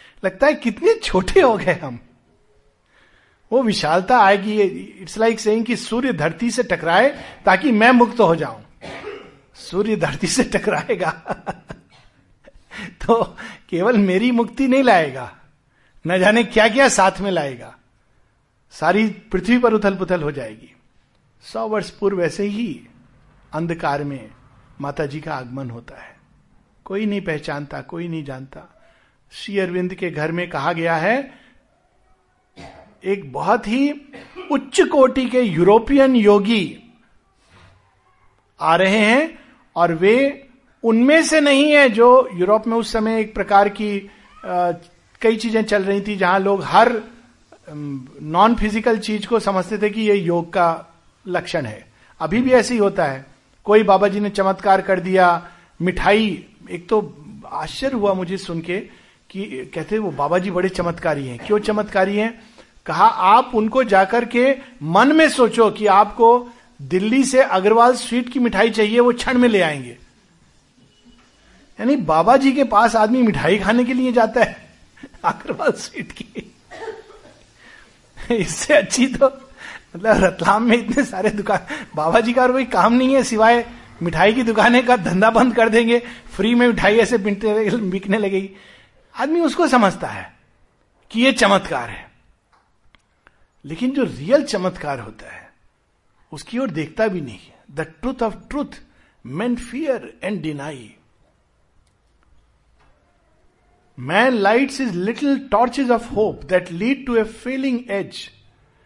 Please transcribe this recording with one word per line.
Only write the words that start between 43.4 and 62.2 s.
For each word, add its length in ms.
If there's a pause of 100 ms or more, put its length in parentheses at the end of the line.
की, 300
अ, 760 (480)
कई 160
चीजें 260
चल 220
रही 160
थी 160
जहां 240
लोग 240
हर, 380 (680)
अम, 400 (140)
नॉन 320
फिजिकल 440
चीज 280
को 120
समझते 400
थे 120
कि 100
ये 140
योग 380
का 340 (400)
लक्षण 400
है। 260 (280)
अभी 200
भी 100
ऐसे 240
ही 60
होता 240
है। 220 (380)
कोई 180
बाबा 260
जी 120
ने 100
चमत्कार 500
कर 200
दिया, 500 (320)
मिठाई, 640 (240)
एक 180
तो 380 (200)
आश्चर्य 480
हुआ 200
मुझे 220
सुन 240
के 200 (500)
कि 440
कहते 240
वो 120
बाबा 280
जी 120
बड़े 180
चमत्कारी 580
हैं। 200
क्यों 120
चमत्कारी 580
हैं? 360 (340)